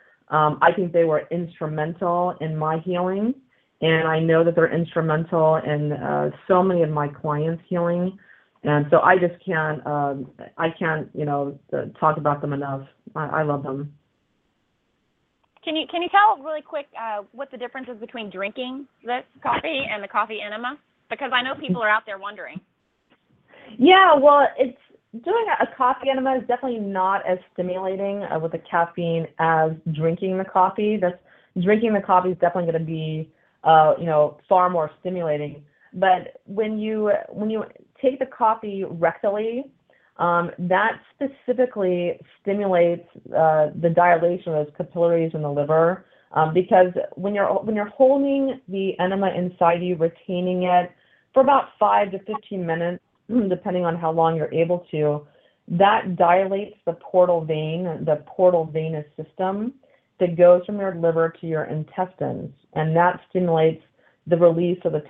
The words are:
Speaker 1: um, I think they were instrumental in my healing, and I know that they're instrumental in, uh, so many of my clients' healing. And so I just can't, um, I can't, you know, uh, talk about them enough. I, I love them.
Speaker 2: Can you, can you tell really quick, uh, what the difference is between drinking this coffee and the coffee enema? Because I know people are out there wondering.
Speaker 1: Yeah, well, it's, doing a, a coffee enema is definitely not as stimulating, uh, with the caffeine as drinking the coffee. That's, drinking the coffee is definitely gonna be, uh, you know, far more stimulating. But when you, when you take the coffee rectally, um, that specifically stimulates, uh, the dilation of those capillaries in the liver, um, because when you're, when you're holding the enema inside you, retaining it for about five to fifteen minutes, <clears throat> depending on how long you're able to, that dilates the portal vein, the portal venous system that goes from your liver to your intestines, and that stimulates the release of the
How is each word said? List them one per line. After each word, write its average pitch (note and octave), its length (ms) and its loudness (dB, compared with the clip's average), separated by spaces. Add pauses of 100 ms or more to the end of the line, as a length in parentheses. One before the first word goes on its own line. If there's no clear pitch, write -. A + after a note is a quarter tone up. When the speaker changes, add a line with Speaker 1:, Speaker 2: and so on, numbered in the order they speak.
(280)
Speaker 1:
um, D3+ 340 2
I C4 120 6
think F3 180 -4
they E3+ 120 4
were D3+ 260 0
instrumental E3+ 1080 -4
in D#3 160 -6
my D#3 280 -2
healing, F#3 500 -2 (480)
and D#3+ 260 2
I D#3+ 100 0
know E3 260 4
that E3+ 100 2
they're E3 200 2
instrumental D#3+ 840 0
in, D3+ 360 -2
uh, D3 380 -2 (180)
so F#3 140 4
many F3+ 200 2
of D#3 80 0
my D3 180 -2
clients' D#3 600 -4
healing. F3 500 -4 (460)
And D3 260 2
so E3+ 100 6
I F#3 160 6
just F3 280 -2
can't, D#3 420 -4
um, C#3+ 440 -4 (260)
I E3 120 -2 (100)
can't, D#3 360 -4
you D3+ 120 -6
know, C#3+ 320 -4 (140)
uh, C#3 140 -4 (140)
talk D#3 160 2
about D3 240 -2
them D3 120 -6
enough. C#3 300 -6 (320)
I, D#3 120 -6
I D#3 160 -2
love C#3+ 200 -2
them. C#3+ 300 -10 (1700)
Speaker 2:
Can D#4 120 -4
you, D#4+ 140 -4
can E4+ 120 -4
you F4+ 60 -4
tell G4+ 360 4
really D4+ 180 -8
quick, - 240 -12 (140)
uh, G#3+ 220 -8 (100)
what C4+ 180 -14
the D#4 60 -16
difference B3 360 -12
is G#3+ 80 -18
between A3+ 300 -12
drinking B3 560 -10 (180)
this A#3+ 180 -6 (200)
coffee C#4 460 -4
and G#3 140 -8
the G3 60 -12
coffee G#3+ 360 -4
enema? A#3 320 -10 (320)
Because A#3+ 240 -8
I B3 100 2
know C4 120 -6
people C#4 280 -6
are G#3+ 60 2
out G#3+ 160 2
there G3 140 -12
wondering. F#3+ 420 -14 (1160)
Speaker 1:
Yeah, F4+ 420 8
well, C#4+ 260 8 (120)
it's, B3 180 -2 (360)
doing F#4 320 -2 (160)
a, B3+ 40 0
a - 120 -6
coffee C4 340 -2
enema C4 280 -2
is - 100 -6
definitely A#3+ 320 -4
not G3 480 -2
as F#3 80 0 (160)
stimulating, F#3+ 720 -6
uh, D#3+ 180 -6
with D#3+ 120 -6
the E3 160 -8
caffeine E3+ 580 -2 (120)
as D#3+ 340 2 (220)
drinking E3+ 440 -2
the F#3+ 60 -4
coffee. G3 560 0
That's, F3+ 160 -2 (460)
drinking G#3+ 300 2
the G3+ 80 0
coffee F#3 300 2
is F3 80 -4
definitely F3 340 0
gonna E3 120 -2
be, D#3 460 -6 (320)
uh, D#3 380 6
you E3+ 60 -6
know, D3+ 320 2 (100)
far F3+ 220 4
more D#3 200 -2 (100)
stimulating. D#3 600 -6 (300)
But F#3 540 0
when G#3+ 320 -4
you, G#3+ 340 -2 (180)
when G#3+ 200 -6
you A3 140 -4 (360)
take C4+ 180 0
the C4 80 -4
coffee G#3+ 640 -2
rectally, G#3+ 760 -2 (520)
um, F3 420 0
that F#3 340 0 (220)
specifically A3 1040 -2 (220)
stimulates, F3+ 640 0 (300)
uh, D#3 320 4 (120)
the E3+ 140 2
dilation F3 600 2
of D3+ 120 0
those D3+ 120 -16
capillaries E3+ 560 0
in D#3 80 -6
the D3 80 -4
liver, D#3+ 560 2 (260)
um, D#3 220 2
because F#3 380 4 (240)
when G3 180 -4
you're, G3+ 140 0 (140)
when G#3+ 120 -4
you're G#3 160 -4
holding C#4 800 2
the F#3+ 300 -4
enema F#3+ 380 0
inside F3 460 0
you, F3+ 140 -2
retaining F3+ 640 -4
it F3+ 280 2 (440)
for C4 80 6
about C4 220 4 (140)
five G3+ 340 2
to F#3+ 80 -6
fifteen G3+ 440 -8
minutes, E3+ 380 -4 (260)
<clears throat> G#3+ 200 0
depending F3+ 360 -2
on E3+ 120 0
how E3 160 -4
long E3 240 2
you're D3+ 160 -4
able E3+ 380 -2
to, D3+ 360 -2 (420)
that F#3+ 480 2
dilates F#3+ 600 2 (100)
the E3 80 -2
portal F3+ 500 2
vein, D#3 400 -4 (200)
the D3+ 220 0
portal F3+ 440 2
venous D#3 360 -6 (100)
system G3 560 -6 (480)
that F3 160 0
goes F3+ 300 8
from G#3 120 -6
your F#3+ 160 -4
liver E3 460 0
to E3+ 60 -10
your D#3+ 180 -4
intestines, D#3 880 -6 (220)
and D#3 200 0
that F3 240 4 (120)
stimulates D#3+ 520 0 (460)
the E3+ 80 2
release E3+ 480 4
of E3 80 -2
the D3+ 180 -2